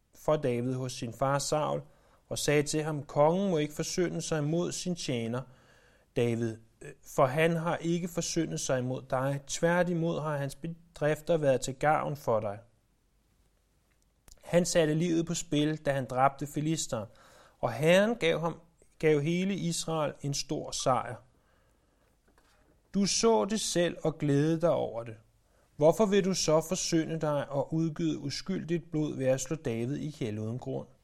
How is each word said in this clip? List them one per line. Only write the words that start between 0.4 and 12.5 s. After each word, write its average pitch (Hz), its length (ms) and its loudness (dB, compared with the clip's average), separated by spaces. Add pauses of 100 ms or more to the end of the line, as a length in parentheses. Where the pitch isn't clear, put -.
hos 127 180 -4
sin 117 220 -8
far 139 260 0
Saul, 147 420 0 (480)
og 120 80 -6
sagde 147 260 2
til 151 200 -2
ham, 151 200 -4
"Kongen 170 460 2
må 170 80 2
ikke 151 160 -2
forsynde 170 480 -2
sig 160 180 -2
imod 156 320 0
sin 180 240 -6
tjener, 120 460 -4 (760)
David, 117 420 0 (240)
øh, 147 80 -16 (260)
for 147 100 6
han 160 300 2
har 165 220 -2
ikke 170 300 -2
forsyndet 160 520 -4
sig 135 200 0
imod 127 300 -4
dig. 139 380 -2
Tværtimod 170 720 0
har 151 180 -4
hans 139 180 -6
bedrifter 156 800 -2
været 135 240 4
til 135 140 -6
gavn 147 400 0
for 117 240 0
dig. 104 200 -6 (1800)